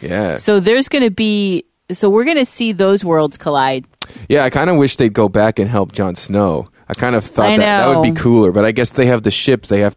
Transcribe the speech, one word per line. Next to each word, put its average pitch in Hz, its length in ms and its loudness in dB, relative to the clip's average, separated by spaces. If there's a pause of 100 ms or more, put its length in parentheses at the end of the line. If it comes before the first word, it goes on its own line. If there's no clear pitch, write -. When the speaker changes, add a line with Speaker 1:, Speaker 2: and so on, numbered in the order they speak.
Speaker 1:
Yeah. 87 340 -4
Speaker 2:
So 208 240 0
there's 233 300 0
gonna 269 200 0
be, 202 540 -2 (260)
so 196 200 0
we're 226 160 2
gonna 302 180 0
see 226 280 -4
those 190 340 0
worlds 156 320 0
collide. 135 480 -2 (420)
Speaker 1:
Yeah, 143 160 2
I 127 60 0
kinda 160 240 0
wish 143 220 2
they'd 113 180 0
go 107 160 2
back 110 280 0
and 104 120 -2
help 101 220 -2
Jon 92 240 -4
Snow. 95 520 -2 (200)
I - 60 -6
kind 123 200 0
of 104 100 0
thought - 220 0
Speaker 2:
I 214 120 2
Speaker 1:
that 208 280 2
that - 80 2
would 160 80 2
be - 80 2
Speaker 2:
know. 160 100 -4
Speaker 1:
cooler, 117 300 4
but 101 140 2
I 110 80 2
guess 120 180 -2
they 127 160 0
have 120 160 2
the 107 80 0
ships. - 380 -2
They 101 100 0
have 101 180 0